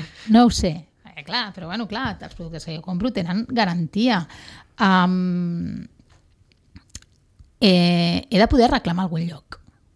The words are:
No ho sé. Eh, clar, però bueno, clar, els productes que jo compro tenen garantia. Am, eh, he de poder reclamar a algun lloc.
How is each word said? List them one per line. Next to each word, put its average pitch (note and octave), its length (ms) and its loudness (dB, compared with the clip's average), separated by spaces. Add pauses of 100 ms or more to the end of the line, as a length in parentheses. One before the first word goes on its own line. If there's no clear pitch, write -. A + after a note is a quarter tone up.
(300)
No A#3 160 8
ho A#3 40 6
sé. F#3 220 0 (440)
Eh, D3 80 -16
clar, G#3+ 300 -6
però E3 140 -14
bueno, G#3 200 -8
clar, G#3+ 340 -6
els E3 140 -16
productes E3 300 -12
que D#3+ 100 -10
jo E3 60 -10
compro F#3 320 -4
tenen F#3+ 360 -4
garantia. G3 760 0 (540)
Am, F3+ 1120 0 (1700)
eh, F3 680 2
he - 100 0
de A3+ 80 6
poder B3 240 4
reclamar F#3 320 -2
a F#3+ 40 -2
algun E3 200 -4
lloc. - 320 -16 (360)